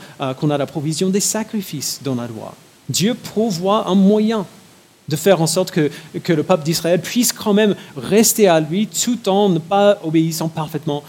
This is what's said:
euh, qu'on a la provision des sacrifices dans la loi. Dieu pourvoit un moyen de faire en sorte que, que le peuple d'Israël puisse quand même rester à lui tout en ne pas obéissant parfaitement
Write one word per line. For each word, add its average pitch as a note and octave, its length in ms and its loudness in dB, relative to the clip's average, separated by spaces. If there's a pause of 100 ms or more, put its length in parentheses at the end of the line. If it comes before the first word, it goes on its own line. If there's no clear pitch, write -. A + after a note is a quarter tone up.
(200)
euh, C3 140 -4
qu'on D3 160 -2
a C#3+ 80 0
la C3+ 80 -2
provision D#3 420 -4
des G3 120 0
sacrifices G#3+ 840 -6
dans C3+ 100 -4
la A#2+ 120 -6
loi. G#2+ 280 -12 (320)
Dieu F#3+ 280 0
pourvoit G3+ 760 -2
un F3 60 2
moyen G#3 500 4 (640)
de D3+ 80 -2
faire F3 240 2
en E3 60 2
sorte F#3 240 -2
que, D3+ 200 0 (320)
que - 100 0
le D3+ 100 2
peuple F3 220 0
d'Israël E3 360 0
puisse - 320 -2
quand G#3+ 220 -2
même G#3 200 4 (220)
rester G3+ 500 4
à E3 140 6
lui E3+ 260 -2
tout - 420 -4
en G3+ 200 4
ne E3+ 100 2
pas G3+ 440 2
obéissant D#3+ 460 0
parfaitement D3 600 -6